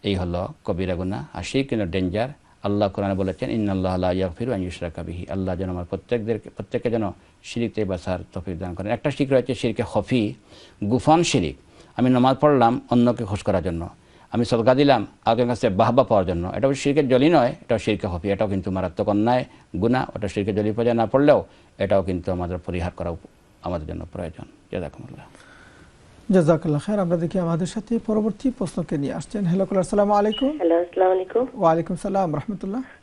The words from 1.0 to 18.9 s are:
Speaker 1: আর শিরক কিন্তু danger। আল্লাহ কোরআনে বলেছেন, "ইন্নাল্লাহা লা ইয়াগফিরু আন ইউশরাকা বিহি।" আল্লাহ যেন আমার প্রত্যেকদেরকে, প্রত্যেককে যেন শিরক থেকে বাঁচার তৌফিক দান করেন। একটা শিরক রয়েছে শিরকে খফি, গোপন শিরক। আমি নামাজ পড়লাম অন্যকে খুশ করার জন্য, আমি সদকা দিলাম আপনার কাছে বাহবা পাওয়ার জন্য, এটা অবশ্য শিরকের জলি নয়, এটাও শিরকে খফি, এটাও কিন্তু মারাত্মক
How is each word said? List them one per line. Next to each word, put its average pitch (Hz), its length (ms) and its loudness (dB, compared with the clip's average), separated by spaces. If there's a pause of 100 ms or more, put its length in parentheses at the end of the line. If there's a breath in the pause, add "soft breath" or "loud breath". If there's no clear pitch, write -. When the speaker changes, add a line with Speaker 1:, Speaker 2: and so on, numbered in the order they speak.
Speaker 1:
আর 90 60 -10
শিরক 135 240 -2
কিন্তু 110 180 -2
danger। 92 440 -2 (340 soft breath)
আল্লাহ 101 260 0
কোরআনে 98 240 -2
বলেছেন, 95 360 -4
"ইন্নাল্লাহা 95 480 0
লা 90 140 0
ইয়াগফিরু 92 420 -2
আন 95 80 -4
ইউশরাকা 85 420 -8
বিহি।" 85 260 -10
আল্লাহ 92 260 -4
যেন 92 140 -6
আমার 90 160 -6
প্রত্যেকদেরকে, 107 640 -4
প্রত্যেককে 113 420 -6
যেন 107 200 -2 (320 soft breath)
শিরক 117 300 -4
থেকে 110 120 -2
বাঁচার 90 340 -4 (140)
তৌফিক 87 260 -8
দান 90 140 -8
করেন। 95 180 -6
একটা - 200 -2
শিরক 139 200 -2
রয়েছে 127 240 2
শিরকে 117 280 -2 (100)
খফি, 110 400 0 (500 loud breath)
গোপন 127 400 4
শিরক। 92 320 0 (420 soft breath)
আমি 127 120 4
নামাজ 127 320 4
পড়লাম 131 480 4
অন্যকে 120 360 2
খুশ 98 180 -4
করার 92 200 0
জন্য, 85 260 -4 (420 soft breath)
আমি 117 140 0
সদকা 117 300 4
দিলাম 135 320 4 (180)
আপনার 117 220 2
কাছে 120 220 0
বাহবা 110 340 4
পাওয়ার 98 220 4
জন্য, 87 220 -2
এটা 120 200 -2
অবশ্য 139 140 0
শিরকের 143 280 2
জলি 131 200 4
নয়, 143 200 4
এটাও - 280 -2
শিরকে 104 300 -2
খফি, 90 240 -4
এটাও 101 160 0
কিন্তু 98 240 -2
মারাত্মক 92 380 -2